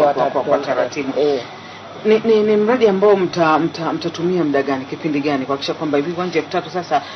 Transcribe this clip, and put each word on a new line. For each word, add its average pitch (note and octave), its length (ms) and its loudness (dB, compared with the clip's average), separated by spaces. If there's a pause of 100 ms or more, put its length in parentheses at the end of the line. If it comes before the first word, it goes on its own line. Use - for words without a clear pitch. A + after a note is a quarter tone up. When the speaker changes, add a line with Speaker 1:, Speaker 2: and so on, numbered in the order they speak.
Speaker 1:
kwa, C#3+ 100 4
kwa, C#3+ 100 0
kwa, C#3 180 0
kwa C#3+ 100 -2
Speaker 2:
watatuomba. C#3+ 140 0 (100)
Speaker 1:
taratibu. C3 440 -2
Speaker 2:
Eh. C#3+ 220 2 (640)
Speaker 1:
Ni, A3 200 4
ni, A3 180 4
ni G#3+ 140 2
mradi A3+ 300 4
ambao G3+ 280 4
mta-, E3 440 2
mta-, D#3+ 340 -2
mtatumia E3+ 500 -2
muda C#3 200 2
gani, C3+ 220 -4
kipindi D3 360 -4
gani C#3 240 0
kuhakikisha C#3 280 -4
kwamba D#3 240 -2
hivi D3+ 140 0
viwanja F3 280 -4
elfu D3 120 -4
tatu F3 180 -4
sasa E3 320 -2 (140)